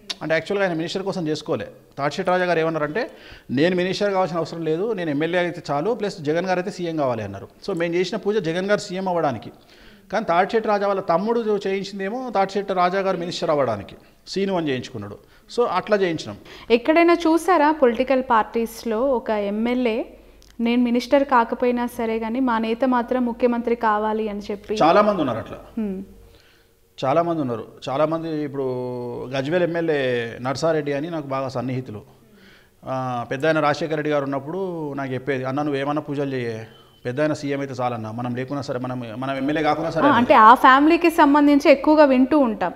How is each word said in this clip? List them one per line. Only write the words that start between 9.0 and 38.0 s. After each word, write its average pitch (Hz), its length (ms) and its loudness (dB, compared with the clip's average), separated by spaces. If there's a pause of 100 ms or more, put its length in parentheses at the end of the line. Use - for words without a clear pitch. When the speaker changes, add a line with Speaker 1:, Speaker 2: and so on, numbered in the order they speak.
Speaker 1:
అవ్వడానికి. 156 440 -2 (600)
కానీ - 140 -4
తాటిశెట్టి 196 440 2
రాజా 202 180 2
వాళ్ళ 196 140 0
తమ్ముడు 208 380 0
చేయించిందేమో 202 880 -4
తాటిశెట్టి 196 440 -2
రాజా 180 260 2
గారు 190 180 0
మినిస్టర్ 170 320 -4
అవ్వడానికి, 120 460 0 (320)
సీను 196 300 -2
అని 156 120 -2
చేయించుకున్నాడు. 107 480 -6 (400)
So 240 80 2
అట్లా 190 320 0
చేయించినాం. 160 400 -2 (340)
Speaker 2:
ఎక్కడైనా 320 420 6
చూసారా 330 580 4
పొలిటికల్ 262 580 2
పార్టీస్‌లో 220 720 0
ఒక 247 280 0
ఎమ్మెల్యే 220 880 -2 (420)
"నేను 240 240 2
మినిస్టర్ 247 400 2
కాకపోయినా 240 640 2
సరే 226 340 -4
కానీ 226 200 -4
మా 240 180 0
నేత 226 280 -2
మాత్రం 247 400 0
ముఖ్యమంత్రి 240 500 0
కావాలి" 214 540 0
అని 202 100 -8
చెప్పి? 202 340 -8
Speaker 1:
చాలా 185 280 6
మంది 208 180 2
ఉన్నారు 120 200 -2
అట్లా. - 180 -12 (200)
Speaker 2:
హ్మ్. 196 260 -6 (1040)
Speaker 1:
చాలా 147 160 2
మంది 170 200 -2
ఉన్నారు. 117 260 -6 (220)
చాలా 143 160 0
మంది 160 380 -4
ఇప్పుడు 139 200 -6 (640)
గజ్వేల్ 139 360 0
ఎమ్మెల్యే 139 800 -2
నర్సారెడ్డి 143 520 -2
అని 147 160 -4
నాకు 151 180 -8
బాగా 135 220 -4
సన్నిహితులు. 123 520 -8 (840)
ఆ, 127 460 -6
పెద్ద 135 140 -4
ఆయన 156 140 2
రాజశేఖర 151 360 0
రెడ్డి 151 140 -4
గారు 147 140 0
ఉన్నప్పుడు 151 720 -6
నాకు 135 200 -6
చెప్పేది, 127 320 -4
"అన్న 135 160 -2
నువ్వు 143 180 -2
ఏమన్నా 147 220 -2
పూజలు 143 320 -6
చేయే, 113 340 -6 (380)
పెద్ద 123 160 -4
ఆయన 151 120 0
సీఎం 139 260 -4
అయితే 135 140 -6
చాలన్నా, 120 380 -4